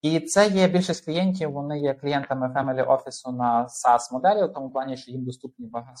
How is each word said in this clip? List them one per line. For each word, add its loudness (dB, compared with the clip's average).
І 2
це 4
є, 4
більшість 0
клієнтів, -2
вони -6
є 0
клієнтами -2
Family 0
Office -2
на 0
сас 2
моделі, 2
в -2
тому -8
плані, -6
що -18
їм -8
доступні -12
бага-, -12